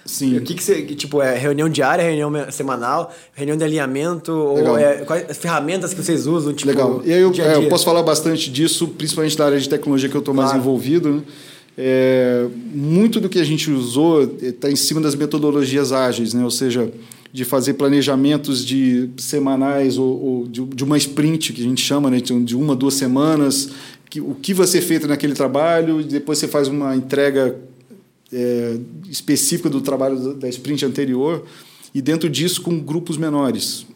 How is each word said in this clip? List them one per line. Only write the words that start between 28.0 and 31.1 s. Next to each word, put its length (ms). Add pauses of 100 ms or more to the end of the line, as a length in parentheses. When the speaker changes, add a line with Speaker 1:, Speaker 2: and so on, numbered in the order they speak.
Speaker 1:
é, 440 (300)
específica 600
do 120
trabalho 360
da, 160
da 160
sprint 340
anterior, 600 (500)